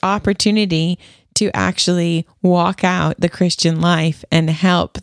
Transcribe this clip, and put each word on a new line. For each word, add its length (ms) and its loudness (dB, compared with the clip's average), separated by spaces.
opportunity 960 0
to 180 0
actually 720 0
walk 400 2
out 380 0
the 80 2
Christian 520 0
life 520 0
and 180 2
help 520 0